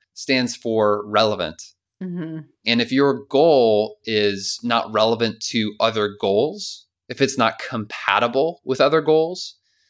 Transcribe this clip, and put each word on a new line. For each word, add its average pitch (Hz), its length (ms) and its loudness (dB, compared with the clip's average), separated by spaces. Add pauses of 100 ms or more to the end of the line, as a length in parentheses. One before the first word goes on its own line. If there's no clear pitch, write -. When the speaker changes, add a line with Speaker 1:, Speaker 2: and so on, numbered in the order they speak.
(140)
Speaker 1:
stands 127 420 -2
for 104 500 0
relevant. 104 540 0 (420)
Speaker 2:
Mm-hmm. 170 380 -8 (260)
Speaker 1:
And 117 140 2
if 117 120 -2
your 135 380 2
goal 123 720 4
is 104 580 -2
not 117 300 -2
relevant 110 480 0 (100)
to 107 300 -2
other 107 400 0
goals, 127 680 -2 (220)
if 127 120 -6
it's 135 180 0
not 113 200 2
compatible 117 1080 -2
with 127 160 -2
other 147 200 4
goals, 160 560 0 (340)